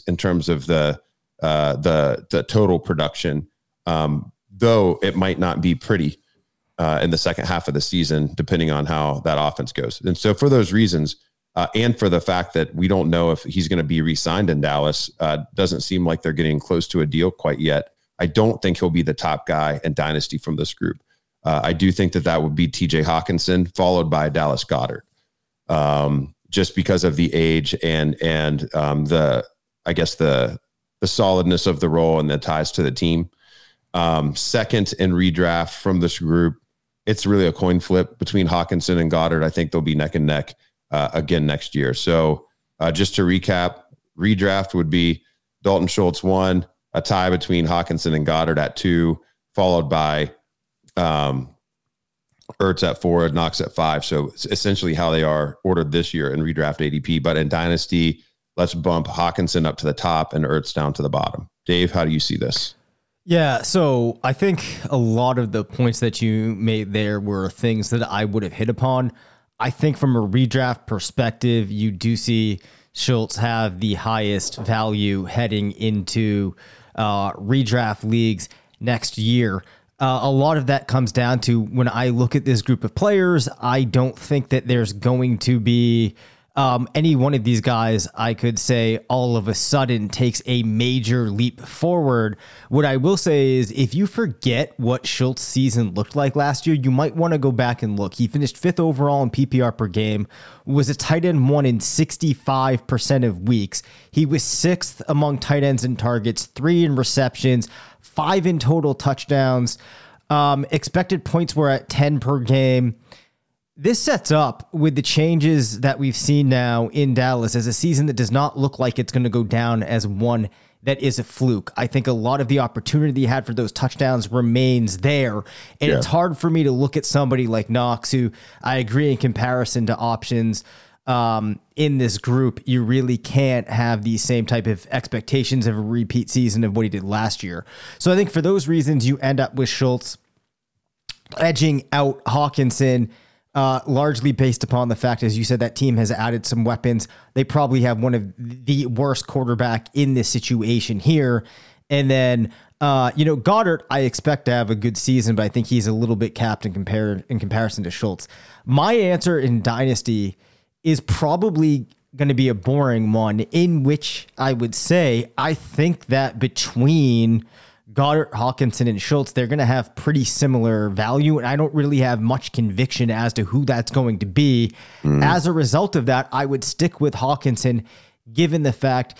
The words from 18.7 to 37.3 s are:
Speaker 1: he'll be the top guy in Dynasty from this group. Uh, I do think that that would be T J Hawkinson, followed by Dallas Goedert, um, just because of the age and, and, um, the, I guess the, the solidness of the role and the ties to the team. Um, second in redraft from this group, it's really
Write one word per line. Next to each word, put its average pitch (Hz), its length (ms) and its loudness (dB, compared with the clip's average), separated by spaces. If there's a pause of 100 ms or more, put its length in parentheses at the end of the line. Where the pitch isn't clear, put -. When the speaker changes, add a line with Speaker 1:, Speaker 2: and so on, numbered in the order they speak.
Speaker 1:
he'll 90 120 0
be 85 140 0
the 76 100 -2
top 76 320 -4
guy 76 380 -2
in 80 100 -2
Dynasty 76 440 -4
from 78 180 -8
this 78 180 -4
group. - 240 -6 (460)
Uh, 78 200 0
I 82 100 0
do 90 180 2
think 90 220 0
that 85 100 0
that 82 200 2
would 73 120 -2
be 82 120 2
T 82 200 -2
J 78 160 0
Hawkinson, 85 720 0
followed 90 340 2
by 76 200 0
Dallas 73 340 0
Goedert, - 380 -4 (680)
um, 73 640 0 (160)
just - 260 0
because 90 280 0
of 78 140 0
the 85 160 2
age 80 500 0
and, 78 380 0
and, 78 520 -2
um, 73 320 0
the, 73 400 2 (400)
I 87 80 -2
guess 80 220 -2
the, 67 440 0 (420)
the 95 60 0
solidness 90 600 2
of 80 140 0
the 85 80 2
role 80 300 2
and 76 100 0
the 73 80 0
ties 78 340 -4
to 90 120 -2
the 67 80 0
team. 82 380 0 (640)
Um, 80 420 0
second 107 640 -2
in 92 140 2
redraft 85 680 0
from 92 180 0
this 85 200 -2
group, 82 360 2 (500)
it's 107 200 -2
really 98 200 4